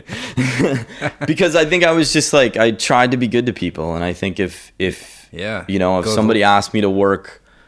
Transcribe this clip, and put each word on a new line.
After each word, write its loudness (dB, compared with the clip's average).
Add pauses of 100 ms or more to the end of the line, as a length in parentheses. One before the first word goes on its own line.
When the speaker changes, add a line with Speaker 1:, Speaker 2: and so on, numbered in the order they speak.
(380)
Speaker 1:
<laughs> -4
because 0
I 4
think 2
I 4
was 2
just, 0
like, 4
I 4
tried 2
to 0
be 0
good 0
to -2
people. -6
And -4
I -2
think -6
if, -6
if, -6
Speaker 2:
Yeah. -10
Speaker 1:
you -2
know, 2
if -2
Speaker 2:
Goes -2
Speaker 1:
somebody 2
Speaker 2:
a- 4
Speaker 1:
asked 2
me 0
to 2
work, -2 (260)